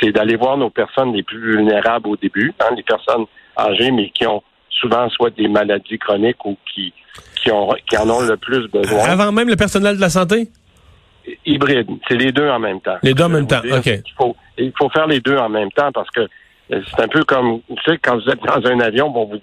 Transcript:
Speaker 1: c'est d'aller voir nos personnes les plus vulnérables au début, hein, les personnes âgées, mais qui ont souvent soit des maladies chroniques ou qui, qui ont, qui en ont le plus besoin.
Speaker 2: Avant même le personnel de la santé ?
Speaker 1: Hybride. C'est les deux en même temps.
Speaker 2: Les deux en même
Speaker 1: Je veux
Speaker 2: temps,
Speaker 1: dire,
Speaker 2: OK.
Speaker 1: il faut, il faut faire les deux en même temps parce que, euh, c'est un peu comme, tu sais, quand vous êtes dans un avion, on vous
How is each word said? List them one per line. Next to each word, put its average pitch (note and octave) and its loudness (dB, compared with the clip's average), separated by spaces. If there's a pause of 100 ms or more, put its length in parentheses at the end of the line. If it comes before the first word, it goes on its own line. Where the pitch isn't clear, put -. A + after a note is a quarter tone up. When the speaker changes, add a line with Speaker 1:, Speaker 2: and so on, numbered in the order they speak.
Speaker 1:
c'est A2 2
d'aller A2 2
voir C3 0
nos D3 0
personnes B2 -2
les G2 -2
plus A2 -12 (160)
vulnérables G#2+ 2
au G#2 -2
début, G#2 -2
hein, A2+ 2
les G#2+ -10
personnes A2+ 0 (340)
âgées, G#2+ 0
mais G#2+ 0
qui - -2
ont G#2+ -2 (260)
souvent A#2+ 0
soit A#2 0
des G#2+ 0
maladies G#2 0
chroniques G#2+ 0
ou G2+ -6 (160)
qui, F#2+ -10 (440)
qui - 0
ont, G#2 2 (200)
qui A2+ 0
en G#2+ 2
ont A#2 2
le A2+ 0
plus B2 -4
besoin. G2+ 0 (100)
Speaker 2:
Avant G3 2
même A3+ 2
le A3 2
personnel G3+ 0
de F#3+ -6
la F3+ 4
santé ? F#3 0 (960)
Speaker 1:
Hybride. C#3 0 (200)
C'est B2+ 2
les B2+ 2
deux C#3+ 2
en B2+ 0
même G2+ -4
temps. F#2+ -4
Speaker 2:
Les C3 4
deux D3+ 4
en E3+ 2
même D3+ 2
Speaker 1:
Je C#3 2
veux B2 0
Speaker 2:
temps, A2+ -6
Speaker 1:
dire, C3 0
Speaker 2:
OK. B2 -2 (200)
Speaker 1:
il - -16
faut, B2 0 (220)
il C3 -2
faut C#3+ 2
faire D#3+ 2
les D3 2
deux C3+ 2
en A#2+ 0
même G#2+ -2
temps C#3+ 0
parce A2 -6
que, A#2+ -2 (520)
euh, G2+ -2 (140)
c'est B2+ 2
un A2+ 0
peu D3+ 2
comme, B2 0
tu B2+ -12 (100)
sais, E3 0
quand B2 0
vous A2+ -2
êtes C3+ -4
dans B2 0
un B2 2
avion, A#2+ 0
on A#2 0
vous G#2 -8